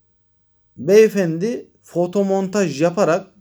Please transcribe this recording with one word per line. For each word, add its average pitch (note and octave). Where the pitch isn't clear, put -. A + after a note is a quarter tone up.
Beyefendi G3
fotomontaj F#3+
yaparak F3